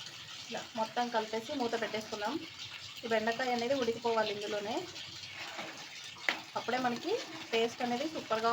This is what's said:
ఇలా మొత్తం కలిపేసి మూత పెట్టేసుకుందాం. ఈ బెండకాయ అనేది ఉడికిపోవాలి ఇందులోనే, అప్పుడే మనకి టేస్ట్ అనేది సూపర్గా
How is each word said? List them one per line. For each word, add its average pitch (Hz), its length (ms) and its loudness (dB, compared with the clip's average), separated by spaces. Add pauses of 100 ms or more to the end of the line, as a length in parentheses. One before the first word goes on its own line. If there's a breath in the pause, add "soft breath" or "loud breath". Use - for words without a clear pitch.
(500)
ఇలా 226 140 -4 (180)
మొత్తం 240 260 2 (100)
కలిపేసి 220 360 0 (100)
మూత 226 100 2 (100)
పెట్టేసుకుందాం. 214 520 -2 (680)
ఈ 240 120 -4
బెండకాయ 226 420 4
అనేది 240 240 4
ఉడికిపోవాలి 226 560 4
ఇందులోనే, 208 400 0 (1800)
అప్పుడే 254 280 2
మనకి 240 240 0 (400)
టేస్ట్ 226 320 2
అనేది 247 300 2
సూపర్గా 226 400 2